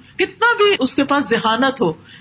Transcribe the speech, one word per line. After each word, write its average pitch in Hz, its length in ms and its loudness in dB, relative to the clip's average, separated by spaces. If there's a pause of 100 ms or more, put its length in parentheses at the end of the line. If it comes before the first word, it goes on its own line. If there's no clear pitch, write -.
(160)
کتنا 427 400 0
بھی 403 220 2
اس - 160 -2
کے 285 100 0
پاس 285 240 -2
ذہانت 226 520 0
ہو، 170 120 0 (280)